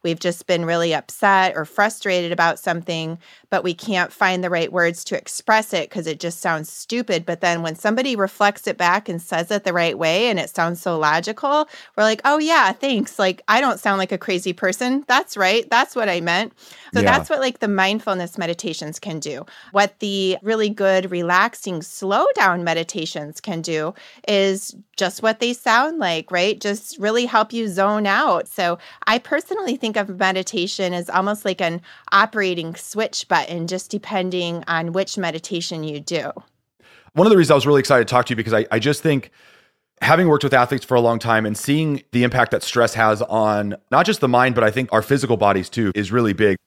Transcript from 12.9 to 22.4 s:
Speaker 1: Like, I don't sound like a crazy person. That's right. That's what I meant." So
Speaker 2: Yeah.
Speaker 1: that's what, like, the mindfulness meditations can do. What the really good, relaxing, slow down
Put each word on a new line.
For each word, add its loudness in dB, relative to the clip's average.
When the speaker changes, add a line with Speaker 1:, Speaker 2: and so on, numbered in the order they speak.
Speaker 1:
Like, 0
I 4
don't 0
sound 0
like -2
a -4
crazy -4
person. -2
That's 0
right. 2
That's 2
what 0
I 0
meant." 0
So 2
Speaker 2:
Yeah. 4
Speaker 1:
that's 0
what, 0
like, -2
the -2
mindfulness 0
meditations -6
can -8
do. -10
What 0
the -2
really 0
good, 0
relaxing, 0
slow -2
down 2